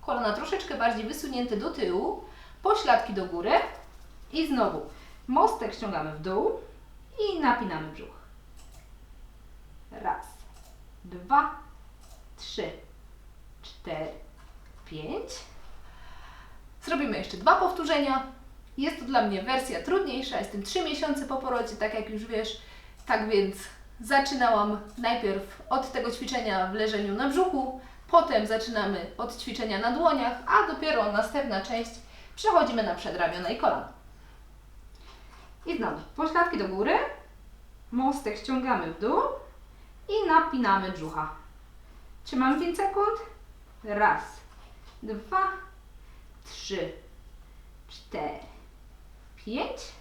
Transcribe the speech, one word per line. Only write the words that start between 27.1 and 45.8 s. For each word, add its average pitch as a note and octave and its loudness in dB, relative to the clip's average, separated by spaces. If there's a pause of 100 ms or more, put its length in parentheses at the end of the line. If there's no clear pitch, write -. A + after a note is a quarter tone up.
na C4 0
brzuchu, C#4 2 (300)
potem C#4+ 6
zaczynamy G#3 -2
od A#3 -6
ćwiczenia A3 -4
na A#3 2
dłoniach, C#4 4 (120)
a - 6
dopiero A#3+ 2
następna A3 0
część A3+ -4 (460)
przechodzimy C#4 4
na - 0
przedramiona F3+ -2
i A#3 -2
kolana. - 2 (1800)
I E4 -2
znowu D#4 -2 (160)
pośladki D#4+ 2
do G3 0
góry, A3+ 2 (920)
mostek C#4 0
ściągamy B3 0
w - -10
dół D4 4 (840)
i G4+ 2
napinamy A3+ 4
brzucha. D#3 -6 (880)
Trzymam C#4 2
pięć F4 0
sekund. G4+ 2 (640)
Raz, G#3 4 (800)
dwa, A3 0 (960)